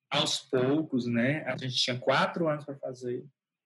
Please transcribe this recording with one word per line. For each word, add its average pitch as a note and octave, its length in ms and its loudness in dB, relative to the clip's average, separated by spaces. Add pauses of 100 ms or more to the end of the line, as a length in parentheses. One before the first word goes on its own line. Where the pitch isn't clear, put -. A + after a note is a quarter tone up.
(100)
aos D3+ 280 0
poucos, C3 680 0
né? B2+ 380 2
A B2+ 120 -4
gente B2+ 180 -6
tinha B2 240 0
quatro D#3+ 500 2
anos D3 160 -2
pra C#3 140 -8
fazer. B2 460 -6 (420)